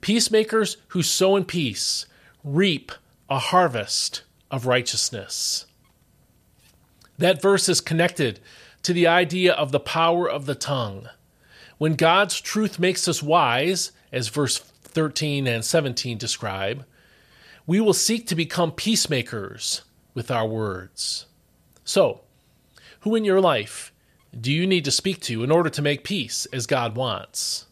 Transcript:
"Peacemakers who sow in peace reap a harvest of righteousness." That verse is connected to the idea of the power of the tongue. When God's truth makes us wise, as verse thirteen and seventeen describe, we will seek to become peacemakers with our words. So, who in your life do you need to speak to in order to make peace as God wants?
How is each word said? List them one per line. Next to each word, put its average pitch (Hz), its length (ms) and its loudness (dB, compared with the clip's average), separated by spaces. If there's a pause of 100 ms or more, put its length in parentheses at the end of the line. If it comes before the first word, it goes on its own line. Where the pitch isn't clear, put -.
"Peacemakers 214 760 0 (120)
who 180 120 -2
sow 190 340 2
in 196 100 0
peace - 600 -4 (380)
reap 151 480 0 (380)
a 135 100 0
harvest 139 840 0 (280)
of 127 160 -4
righteousness." - 960 -2 (1500)
That 175 240 2
verse 196 280 4
is 170 120 2
connected 160 580 0 (440)
to 180 100 0
the 175 140 4
idea 175 460 4
of 139 180 0
the 139 80 4
power 170 500 2
of 139 160 -4
the 139 100 -4
tongue. 117 540 -6 (680)
When 156 180 0
God's 170 440 4
truth - 380 -2
makes 180 300 0
us 165 160 -2
wise, 151 680 2 (200)
as 123 160 -4
verse 135 320 -2
thirteen 147 880 -4
and 117 180 -2
seventeen 127 520 0
describe, 104 680 -6 (800)
we 180 140 2
will 214 140 4
seek 226 340 0
to 170 80 -4
become 165 360 -2
peacemakers - 1080 -4 (320)
with 120 160 -8
our 113 160 0
words. 107 800 -6 (580)
So, - 380 2 (760)
who 214 160 0
in 220 100 2
your 196 160 4
life 127 500 0 (480)
do 120 120 -2
you 170 160 2
need 180 180 2
to 139 60 0
speak 185 300 -2
to 113 220 -4
in 131 80 0
order 165 180 4
to 147 120 -6
make 143 220 0
peace 175 440 -6
as 127 200 -6
God 117 280 -2
wants? - 760 -6